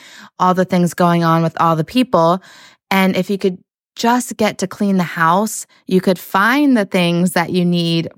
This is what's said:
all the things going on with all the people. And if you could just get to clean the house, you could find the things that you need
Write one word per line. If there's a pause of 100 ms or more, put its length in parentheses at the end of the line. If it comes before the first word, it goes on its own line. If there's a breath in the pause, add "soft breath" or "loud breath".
(380 loud breath)
all
the
things
going
on
with
all
the
people. (460 loud breath)
And
if
you
could (320)
just
get
to
clean
the
house, (220 soft breath)
you
could
find
the
things
that
you
need